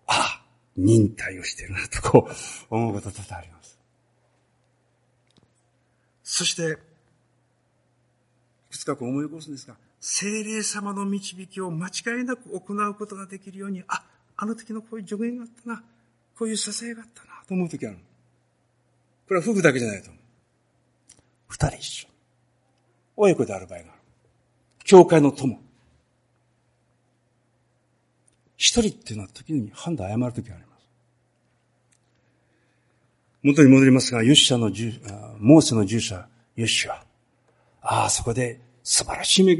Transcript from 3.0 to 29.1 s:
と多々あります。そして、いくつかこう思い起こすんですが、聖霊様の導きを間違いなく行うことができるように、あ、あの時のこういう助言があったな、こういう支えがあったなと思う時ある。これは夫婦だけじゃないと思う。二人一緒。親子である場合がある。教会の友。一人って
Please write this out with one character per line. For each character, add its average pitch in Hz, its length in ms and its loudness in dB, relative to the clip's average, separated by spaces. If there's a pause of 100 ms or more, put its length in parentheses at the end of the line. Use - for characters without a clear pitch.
と 98 100 -14
多 98 120 -16
々 95 160 -16
あ - 20 -18
り 82 80 -20
ま 85 140 -20
す。 - 160 -20 (2500)
そ - 220 -6
し - 100 -4
て、 160 240 -6 (1900)
い - 40 -20
く - 40 -16
つ - 80 -14
か 147 100 -6
こ 127 120 -10
う - 20 -6
思 139 140 -4
い 151 40 -8
起 147 60 -12
こ 160 80 -16
す 156 80 -20
ん 151 40 -14
で 135 60 -16
す - 80 -20
が、 123 80 -20 (260)
聖 208 440 -6
霊 214 180 -8
様 202 300 -8
の 196 140 -6
導 196 400 -8
き - 160 -14
を 185 80 -8
間 170 180 -8
違 196 40 -20 (300)
い - 20 -6
な 247 120 -6
く - 140 -18
行 190 240 -12
う 208 200 -4
こ 208 120 -14
と 202 100 -16
が 196 80 -14
で 190 140 -18
き 196 120 -20
る 190 80 -20
よ 196 100 -12
う - 20 -8
に、 185 180 -10
あ、 - 160 -10 (320)
あ - 80 -10
の 220 100 -6
時 220 200 -16
の 220 80 -12
こ 220 140 -18
う 226 40 -12
い 196 40 -14
う 170 40 -20
助 202 140 -8
言 240 160 -8
が 233 60 -16
あ - 20 -20
っ - 20 -20 (160)
た 233 60 -14
な、 226 120 -14 (540)
こ 226 80 -8
う 226 40 -4
い 220 40 -6
う 214 40 -6
支 214 280 -8
え 233 80 -12
が 226 100 -18
あ - 40 -20
っ - 80 -20
た - 100 -20
な - 240 -20
と 190 60 -6
思 180 100 -2
う 170 60 -6
時 139 160 -10
あ 107 40 -10
る。 95 60 -18 (1300)
こ 196 60 -2
れ 180 60 0
は 151 60 -4
夫 226 80 0
婦 196 80 0
だ 156 100 6
け 131 60 0
じ 120 80 -2
ゃ - 20 -2
な 101 80 -8
い 90 60 -14
と - 80 -20
思 80 80 -20
う。 - 40 -20 (1300)
二 - 200 -4
人 - 100 -10
一 - 60 -16
緒。 - 240 -14 (1080)
親 202 200 4
子 123 100 0
で 104 80 -6
あ 95 40 -8
る 92 80 -18
場 90 100 -16
合 - 40 -14
が 82 120 -20
あ - 20 -20
る。 - 60 -20 (840)
教 180 220 12
会 165 140 6
の 143 120 4
友。 127 260 -6 (3000)
一 - 240 0
人 214 100 2
っ - 20 -10
て - 200 -16